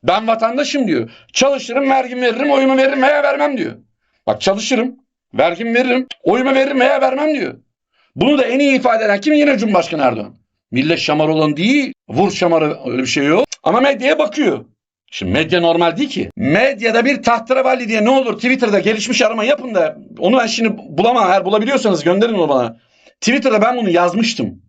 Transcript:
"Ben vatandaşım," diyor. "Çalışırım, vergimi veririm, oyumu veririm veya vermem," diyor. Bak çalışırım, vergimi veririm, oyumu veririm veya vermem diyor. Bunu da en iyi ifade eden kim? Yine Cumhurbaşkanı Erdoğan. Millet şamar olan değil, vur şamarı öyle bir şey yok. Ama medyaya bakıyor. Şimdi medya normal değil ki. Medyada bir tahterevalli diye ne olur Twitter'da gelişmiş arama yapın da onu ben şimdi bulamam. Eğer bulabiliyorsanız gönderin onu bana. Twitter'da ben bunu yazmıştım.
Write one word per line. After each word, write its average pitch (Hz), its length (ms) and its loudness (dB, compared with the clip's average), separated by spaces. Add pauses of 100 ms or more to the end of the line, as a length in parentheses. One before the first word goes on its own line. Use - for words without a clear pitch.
"Ben 214 240 0
vatandaşım," 233 600 -2
diyor. 123 220 -2 (240)
"Çalışırım, 269 560 0
vergimi 254 320 0
veririm, 254 300 0
oyumu 269 260 2
veririm 269 240 2
veya 285 220 2
vermem," 285 340 0
diyor. 135 140 -6 (560)
Bak 107 140 -2
çalışırım, 220 540 -2 (380)
vergimi 175 420 0
veririm, 254 320 0 (160)
oyumu 254 300 2
veririm 269 260 2
veya 269 220 4
vermem 277 340 0
diyor. 156 180 -4 (640)
Bunu 262 220 4
da 262 60 2
en 240 160 0
iyi 277 160 2
ifade 226 300 2
eden 202 160 0
kim? 302 120 0
Yine 285 240 4
Cumhurbaşkanı 185 440 0
Erdoğan. 110 340 -2 (360)
Millet 151 280 0
şamar 151 280 0
olan 156 300 0
değil, 254 360 0 (160)
vur 160 220 0
şamarı 160 540 0
öyle 127 160 -4
bir 127 60 -4
şey 139 180 -2
yok. 185 200 2 (180)
Ama 208 180 2
medyaya 277 380 0
bakıyor. 247 460 -2 (460)
Şimdi 90 200 -6
medya 160 300 0
normal 170 360 2
değil 277 120 -4
ki. - 260 -6
Medyada 226 680 0
bir 277 180 -2
tahterevalli 254 640 0
diye 214 180 0
ne 233 40 2
olur 262 240 2
Twitter'da 233 460 0
gelişmiş 220 420 -2
arama 226 220 0
yapın 254 320 -2
da 156 220 0 (220)
onu 220 180 2
ben 233 100 0
şimdi - 300 -2 (120)
bulamam. 202 420 2
Eğer 190 140 2
bulabiliyorsanız 214 580 0
gönderin 202 300 0
onu 165 160 0
bana. 120 280 0 (440)
Twitter'da 226 400 2
ben 247 160 0
bunu 214 120 -2
yazmıştım. 170 800 -2